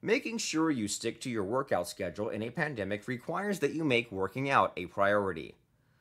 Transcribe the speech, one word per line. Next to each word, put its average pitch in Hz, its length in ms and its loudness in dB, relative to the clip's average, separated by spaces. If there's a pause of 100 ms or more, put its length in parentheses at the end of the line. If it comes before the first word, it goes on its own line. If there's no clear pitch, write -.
Making 226 380 0
sure 160 320 2
you 113 160 0
stick 113 340 -4
to 135 80 -6
your 110 140 -2
workout 104 440 0
schedule 101 420 -4
in 107 120 -4
a 117 80 -4
pandemic 107 580 -4
requires 175 520 -4
that 139 140 0
you 160 100 -2
make 120 280 4
working 95 380 -2
out 113 260 6
a 87 120 -6
priority. 98 680 0 (440)